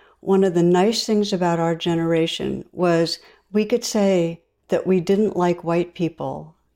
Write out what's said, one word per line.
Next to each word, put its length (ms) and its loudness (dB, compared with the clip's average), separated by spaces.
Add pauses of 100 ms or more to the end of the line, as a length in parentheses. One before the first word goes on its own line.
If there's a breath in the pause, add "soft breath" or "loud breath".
(200 soft breath)
"One 240 2
of 100 0
the 80 4
nice 420 2
things 280 0
about 260 0
our 160 0
generation 960 -2
was 480 0 (320 soft breath)
we 140 0
could 200 -2
say 580 0 (260)
that 180 -2
we 140 2
didn't 360 0
like 280 0
white 300 -2
people, 600 -6 (220)